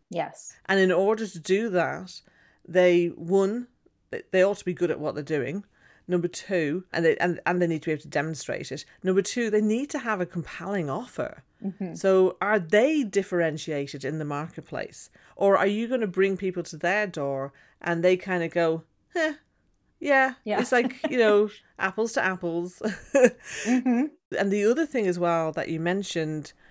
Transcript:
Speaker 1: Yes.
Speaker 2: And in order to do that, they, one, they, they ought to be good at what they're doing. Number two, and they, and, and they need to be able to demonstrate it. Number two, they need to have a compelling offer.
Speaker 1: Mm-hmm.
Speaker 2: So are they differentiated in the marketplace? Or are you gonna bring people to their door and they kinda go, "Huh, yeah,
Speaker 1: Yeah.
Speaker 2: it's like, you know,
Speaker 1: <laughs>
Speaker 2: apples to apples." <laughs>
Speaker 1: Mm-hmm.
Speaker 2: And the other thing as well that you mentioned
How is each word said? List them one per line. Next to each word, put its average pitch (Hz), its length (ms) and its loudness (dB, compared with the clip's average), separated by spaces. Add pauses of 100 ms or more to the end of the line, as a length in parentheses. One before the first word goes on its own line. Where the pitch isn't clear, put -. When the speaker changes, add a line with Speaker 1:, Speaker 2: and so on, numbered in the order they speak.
Speaker 1:
Yes. - 440 -8 (160)
Speaker 2:
And 196 100 4
in 185 120 6
order 208 340 2
to 180 140 -14 (160)
do 208 140 0
that, 170 520 -4 (460)
they, 175 400 6
one, 196 600 0 (440)
they, - 200 -10
they 185 120 4
ought 202 160 2
to - 60 -16
be 185 160 -2
good 175 100 0
at - 80 -4
what 143 160 -4
they're 147 80 -6 (160)
doing. 160 240 -4 (440)
Number 175 200 0
two, 175 640 -2
and 170 140 0
they, 160 120 6
and, 175 280 0
and 180 160 2
they 175 60 4
need 160 160 -2
to - 60 -4
be 160 40 0
able 151 80 -4
to - 60 -20 (140)
demonstrate - 500 -6
it. 135 120 -10 (180)
Number 185 200 2
two, 233 280 -4
they 214 120 2
need 226 300 0
to 294 80 -6
have 226 200 -4
a 180 60 0
compelling 175 640 -6
offer. 175 540 -8 (200)
Speaker 1:
Mm-hmm. 185 300 -6
Speaker 2:
So 185 480 4
are 208 180 2
they 233 440 4
differentiated 160 1000 -2
in 143 160 -4
the 151 60 -6
marketplace? - 840 -8 (280)
Or 196 200 6
are 196 100 4 (100)
you 226 100 -2
gonna 233 200 -2 (120)
bring 196 180 2
people 180 260 -4
to - 140 -12
their 196 300 0
door 139 460 -4 (280)
and 170 220 -2
they 185 140 6
kinda 180 320 -2
go, 165 340 0 (320)
"Huh, 320 180 0 (680)
yeah, 269 340 2 (100)
Speaker 1:
Yeah. 208 160 0
Speaker 2:
it's 247 120 -2
like, 247 240 2 (140)
you 277 100 -2
know, 214 300 6 (140)
Speaker 1:
<laughs> - 160 -20
Speaker 2:
apples 214 340 -2
to - 100 0
apples." 180 580 -4 (320)
<laughs> 277 80 6 (440)
Speaker 1:
Mm-hmm. 247 400 2 (320)
Speaker 2:
And 196 140 0
the 202 140 2
other 262 200 2
thing 226 220 -2
as 175 120 0
well 165 340 0
that 160 160 -6
you 160 100 -4
mentioned 160 760 -4 (180)